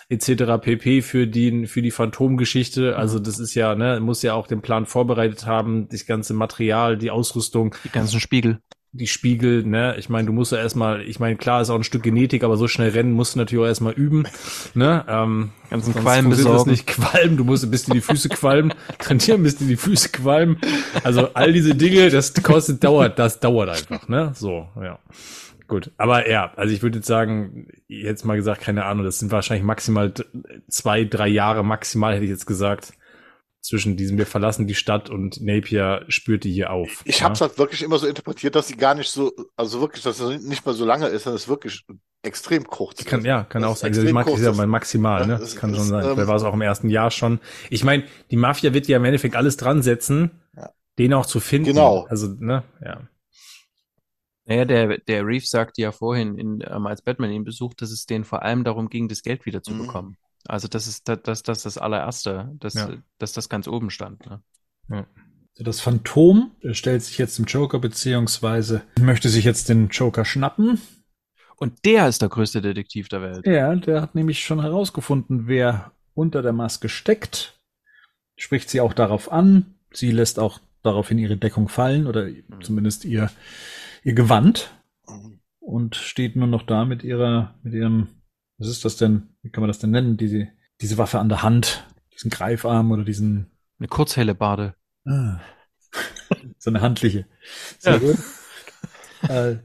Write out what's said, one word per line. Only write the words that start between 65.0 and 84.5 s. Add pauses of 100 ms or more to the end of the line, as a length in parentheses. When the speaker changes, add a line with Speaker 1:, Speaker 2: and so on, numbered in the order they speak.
Speaker 4:
So,
das
Phantom (200)
stellt
sich
jetzt
dem
Joker,
beziehungsweise (180)
möchte
sich
jetzt
den
Joker
schnappen. (760)
Speaker 2:
Und
der
ist
der
größte
Detektiv
der
Welt.
Speaker 4:
Ja,
der
hat
nämlich
schon
herausgefunden,
wer (240)
unter
der
Maske
steckt. (760)
Spricht
sie
auch
darauf
an. (180)
Sie
lässt
auch (220)
daraufhin
ihre
Deckung
fallen
oder
Speaker 2:
Mhm.
Speaker 4:
zumindest
ihr, (720)
ihr
Gewand. (360)